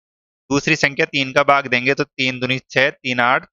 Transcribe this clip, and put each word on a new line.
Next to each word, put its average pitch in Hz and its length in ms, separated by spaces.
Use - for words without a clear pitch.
दूसरी 143 260
संख्या 143 300
तीन 135 260
का 143 120
भाग 139 240
देंगे 127 260
तो 143 100
तीन 127 360
दूनी 127 200
छः, 135 300
तीन 123 300
आठ 131 320